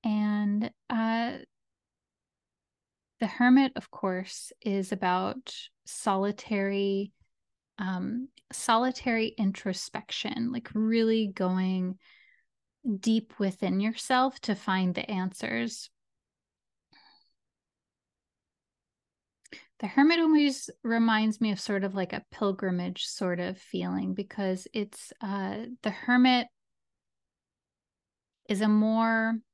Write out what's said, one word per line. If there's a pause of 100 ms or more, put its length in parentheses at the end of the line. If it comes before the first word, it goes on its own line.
And, (180)
uh, (1900)
the
Hermit,
of
course,
is
about (320)
solitary, (680)
um, (240)
solitary
introspection,
like,
really
going (1040)
deep
within
yourself
to
find
the
answers. (4000)
The
Hermit
always (120)
reminds
me
of
sort
of,
like,
a
pilgrimage
sort
of
feeling,
because
it's,
uh, (160)
the
Hermit (2000)
is
a
more (160)